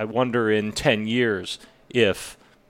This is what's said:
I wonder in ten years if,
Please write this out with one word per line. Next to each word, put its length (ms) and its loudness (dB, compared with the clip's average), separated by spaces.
I 40 -4
wonder 460 0
in 220 0
ten 340 0
years 520 -2
if, 480 0